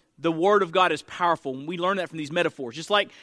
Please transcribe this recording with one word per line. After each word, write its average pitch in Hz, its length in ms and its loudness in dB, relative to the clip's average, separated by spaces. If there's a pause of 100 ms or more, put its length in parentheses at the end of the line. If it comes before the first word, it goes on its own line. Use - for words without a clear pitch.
(180)
the 160 140 0
Word 196 320 4
of 170 80 -4
God 175 220 4
is 143 80 -4
powerful, 165 520 -2
and 135 140 -10
we 180 100 -6
learn 180 200 0
that 175 100 -4
from 160 120 -10
these 143 120 -8
metaphors. 151 420 -2
Just 160 160 -10
like, 233 220 2 (120)